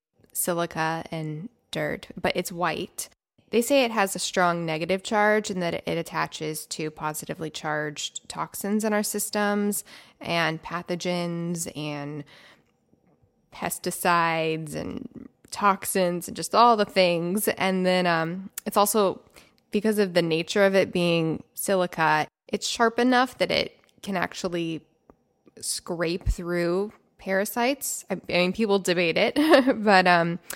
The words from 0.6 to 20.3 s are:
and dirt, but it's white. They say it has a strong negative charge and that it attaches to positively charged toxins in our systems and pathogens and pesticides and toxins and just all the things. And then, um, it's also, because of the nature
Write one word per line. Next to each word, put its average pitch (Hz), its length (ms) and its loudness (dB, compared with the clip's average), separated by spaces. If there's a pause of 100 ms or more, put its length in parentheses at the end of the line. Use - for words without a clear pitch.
and 156 400 -8 (220)
dirt, 151 360 -6 (120)
but - 160 0
it's 180 160 -4
white. 170 580 -6 (420)
They 233 100 2
say 269 220 4
it 233 80 0
has 196 240 0
a 180 40 -6
strong 170 460 0
negative 170 380 -2
charge 214 480 2
and 180 100 -4
that 170 140 -2 (120)
it 165 100 -2
attaches 156 720 -6
to 156 220 -6
positively 156 600 -8
charged 151 760 -6
toxins 202 560 -4
in 214 100 0
our 208 100 2
systems 208 800 -2 (360)
and 160 420 -2
pathogens 170 1160 -6
and 147 460 -8 (1300)
pesticides 165 1200 0
and - 560 -10 (220)
toxins 190 760 0
and - 80 -12
just 165 200 -4
all 233 200 8
the 208 100 2
things. 180 640 2
And 185 380 0
then, 180 220 2
um, 170 420 -2 (160)
it's 214 100 -2
also, 208 460 2 (500)
because 214 280 0
of 190 140 2
the 175 80 4
nature 170 440 2